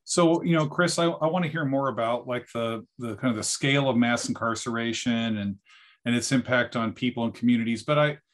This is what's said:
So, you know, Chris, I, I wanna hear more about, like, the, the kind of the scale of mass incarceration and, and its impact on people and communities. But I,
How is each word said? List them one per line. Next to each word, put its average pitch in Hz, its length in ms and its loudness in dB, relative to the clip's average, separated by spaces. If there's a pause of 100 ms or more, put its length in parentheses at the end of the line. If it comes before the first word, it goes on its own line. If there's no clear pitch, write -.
So, 170 400 2
you 170 120 4
know, 156 120 2
Chris, 175 320 0
I, 170 60 4
I 165 220 0
wanna 175 200 0
hear 156 180 -2
more 135 220 0
about, 120 400 -2
like, 123 260 -6
the, 113 320 -4 (140)
the 117 160 -8
kind 127 160 -2
of 107 60 -2
the 101 60 -4
scale 139 460 2
of 120 60 2
mass 120 320 2
incarceration 113 1080 -2
and, 101 180 -4 (480)
and 120 120 0
its 117 180 -2
impact 123 420 0
on 113 180 -2
people 120 300 -4
and 113 100 -2
communities. 117 500 0
But 147 140 0
I, 147 200 2 (160)